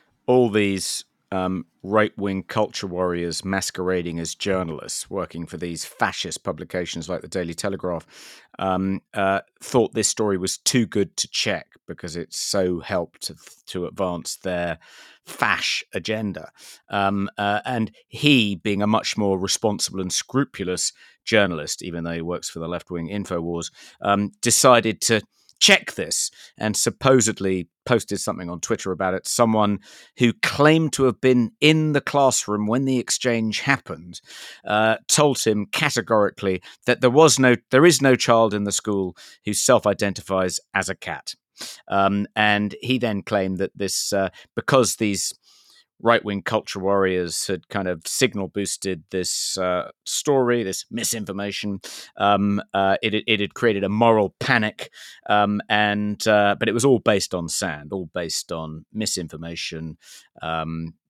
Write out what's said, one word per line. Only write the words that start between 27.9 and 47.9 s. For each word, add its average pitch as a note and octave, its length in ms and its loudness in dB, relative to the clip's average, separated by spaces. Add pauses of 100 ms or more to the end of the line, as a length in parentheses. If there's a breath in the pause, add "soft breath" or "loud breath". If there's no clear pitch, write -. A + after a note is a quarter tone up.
something F#2 300 -6
on F2 100 -10
Twitter G#2+ 320 -4
about F#2 220 -2
it. - 120 -6
Someone G#2+ 520 4 (400 soft breath)
who A#2 240 4
claimed D#3 500 4
to C#3 120 0
have B2 140 2
been B2 320 4 (120)
in D#3 300 4
the C#3+ 100 2
classroom A#2 640 0
when B2 180 0
the C3 140 0
exchange A2+ 600 -2
happened, F2 600 -4 (460 loud breath)
uh, A2 300 2 (120)
told D3 340 4
him G#2 300 0
categorically G#2 920 0 (220 loud breath)
that B2 160 2
there B2+ 80 6
was C#3+ 300 6
no, B2+ 160 8 (160)
there C#3+ 160 8
is C3+ 160 6
no C3 140 6
child A2+ 360 4
in G2+ 120 -2
the G2+ 80 -2
school G2 440 -2 (300 loud breath)
who G#2+ 80 -2
self-identifies G2 1040 2 (140)
as F#2+ 160 -2
a F#2+ 40 -6
cat. - 400 -12 (540 loud breath)
Um, G2 380 2 (100)
and G#2 460 2
he B2+ 160 -2
then G#2+ 240 -4
claimed F#2+ 340 -2
that F2+ 180 -4
this, - 380 -4
uh, G2 160 0 (260 loud breath)
because A#2+ 420 2
these G2+ 360 -2 (680 soft breath)
right-wing G#2 400 2
culture - 360 -4
warriors F#2 680 0
had F2+ 220 -6
kind F#2+ 200 -4
of F2 180 -6